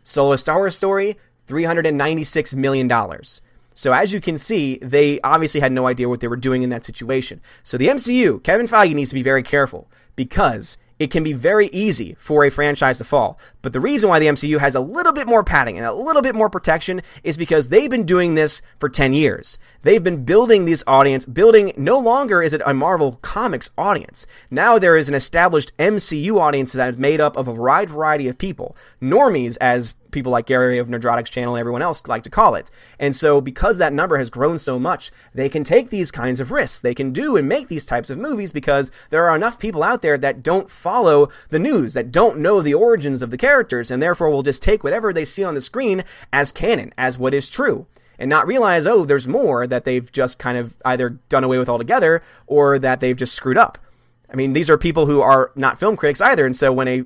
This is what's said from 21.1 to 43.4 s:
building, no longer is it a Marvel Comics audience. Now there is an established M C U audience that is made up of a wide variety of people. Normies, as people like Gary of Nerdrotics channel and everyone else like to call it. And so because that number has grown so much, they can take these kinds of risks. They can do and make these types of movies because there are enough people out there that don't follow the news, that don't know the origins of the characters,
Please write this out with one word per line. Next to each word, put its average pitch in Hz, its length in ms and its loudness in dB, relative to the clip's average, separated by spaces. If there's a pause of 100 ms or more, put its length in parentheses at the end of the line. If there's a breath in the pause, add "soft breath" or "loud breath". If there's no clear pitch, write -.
building, 202 500 6
no 185 220 2
longer 233 420 2
is 156 120 0
it 156 120 -4
a 139 80 0
Marvel 147 480 0
Comics 202 560 -6
audience. - 480 -4 (240 soft breath)
Now 214 300 4
there 175 180 6
is 143 100 2
an 143 60 -4
established 170 640 0
M 202 220 0
C - 180 -4
U 190 220 0
audience 143 340 0
that 127 220 -2
is 123 40 -14
made 151 220 0
up 147 160 0
of 127 100 -4
a 120 60 -8
wide 147 380 0
variety 151 360 -2
of 127 120 -8
people. - 360 -10 (240 soft breath)
Normies, 143 600 2
as 123 320 0 (160)
people 127 220 -4
like 120 140 0
Gary 127 340 2
of 117 80 -4
Nerdrotics 120 420 -2
channel 120 240 -6
and 120 60 -4
everyone 120 220 -6
else 170 260 -4
like 117 160 -4
to - 60 -16
call 202 260 2
it. - 160 -10 (260 soft breath)
And 143 160 -2
so 143 280 2
because 180 360 -2
that 160 140 0
number 156 260 -2
has 123 120 -4
grown 147 280 -2
so 127 220 -4
much, 160 320 -6 (240 soft breath)
they 131 140 -4
can 151 160 -4
take 233 240 2
these 190 220 -6
kinds 123 280 -6
of 131 100 -8
risks. - 300 -4
They 123 160 -2
can 135 160 -6
do 247 240 -2
and 143 120 2
make 254 200 -2
these 156 160 -8
types 120 260 -6
of 135 80 -10
movies 214 360 -8
because 143 360 -2 (200 soft breath)
there 165 200 2
are 160 60 2
enough 220 240 -2
people 180 240 -4
out 233 180 0
there 147 160 2
that 131 240 -4
don't 185 300 -2
follow 170 560 4 (220 loud breath)
the 156 100 -2
news, 175 340 0
that 123 180 -4
don't 175 280 2
know 185 220 2
the 147 120 0
origins 151 480 2
of 117 100 -8
the 123 60 -8
characters, 220 540 0